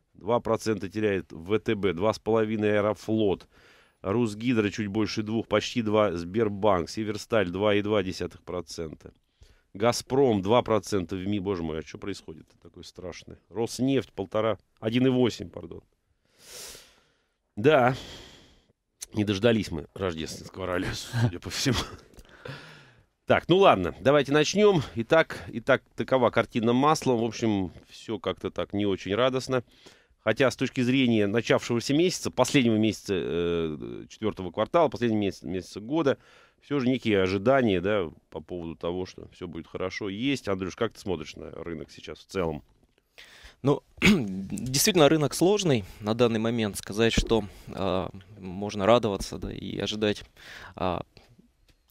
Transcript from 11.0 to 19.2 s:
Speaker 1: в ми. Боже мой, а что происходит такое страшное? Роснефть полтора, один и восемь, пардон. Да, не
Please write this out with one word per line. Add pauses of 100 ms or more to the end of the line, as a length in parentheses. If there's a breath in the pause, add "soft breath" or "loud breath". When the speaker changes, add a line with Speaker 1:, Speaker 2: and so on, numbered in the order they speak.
Speaker 1:
в
ми.
Боже
мой,
а
что
происходит (160)
такое
страшное? (120)
Роснефть
полтора, (240)
один
и
восемь,
пардон. (1700 loud breath)
Да, (1160 loud breath)
не